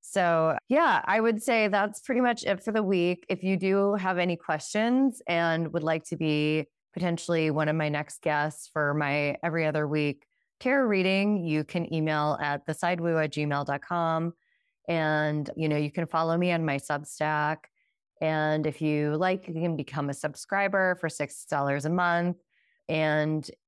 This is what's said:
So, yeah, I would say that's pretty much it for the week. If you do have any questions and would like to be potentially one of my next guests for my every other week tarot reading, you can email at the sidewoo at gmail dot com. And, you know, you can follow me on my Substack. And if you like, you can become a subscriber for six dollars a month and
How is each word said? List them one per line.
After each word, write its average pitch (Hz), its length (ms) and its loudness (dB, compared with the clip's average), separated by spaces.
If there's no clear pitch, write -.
So, 165 540 2
yeah, 269 380 4
I 208 140 2
would 226 240 0
say 226 240 2
that's 202 340 0
pretty 254 200 0
much 240 220 0
it 190 200 -2
for 220 80 -4
the 220 100 2
week. 180 480 0
If - 140 -4
you 190 120 2
do 196 380 2
have 185 240 -2
any 175 180 0
questions 226 920 0
and 165 460 0
would 165 100 -2
like 160 220 0
to 160 120 -6
be 151 480 2
potentially 170 580 0
one 156 180 0
of 151 60 0
my 156 120 0
next 151 340 -4
guests 151 520 -2
for 147 220 2
my 147 480 0
every 160 220 0
other 151 220 0
week 147 380 -2
tarot 262 280 2
reading, 196 580 2
you 156 180 0
can 170 300 -4
email 151 480 0
at 147 240 -4
the 160 80 -4
sidewoo 170 440 0
at 156 140 0
gmail 147 340 -2
dot 139 160 -4
com. 165 520 -2
And, 151 680 0
you 156 140 -2
know, 151 80 2
you 147 140 0
can 165 160 -4
follow 165 280 0
me 180 160 2
on 165 140 0
my 139 120 0
Substack. 151 800 -2
And 156 440 2
if 151 160 -4
you 151 340 2
like, 185 320 0
you 170 60 -8
can 160 240 -2
become 143 320 -4
a 139 60 -6
subscriber 190 840 -2
for 165 100 -2
six - 360 -8
dollars 139 400 -2
a 156 40 0
month 175 480 0
and 156 600 0